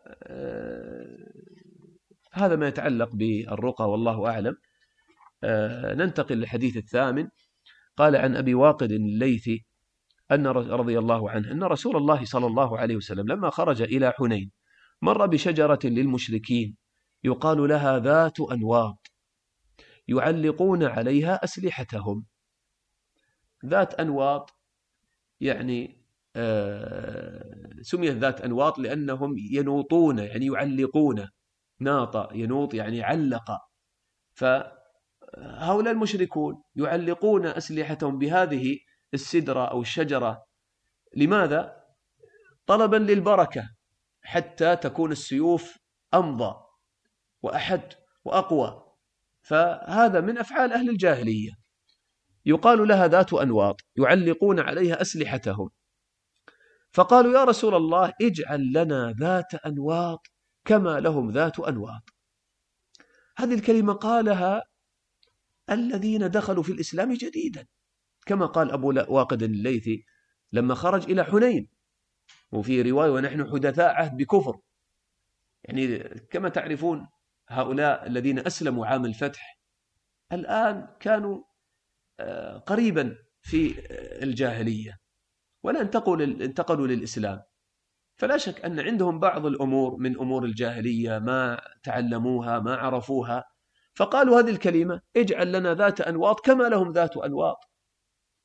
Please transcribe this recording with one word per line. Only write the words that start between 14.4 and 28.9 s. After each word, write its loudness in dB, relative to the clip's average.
مر 2
بشجرة 2
للمشركين -2
يقال 2
لها 2
ذات 2
أنواط 0
يعلقون 2
عليها 0
أسلحتهم". -6
ذات 2
أنواط، -2
يعني، -4
آه، -6
سميت -2
ذات 0
أنواط 0
لأنهم -4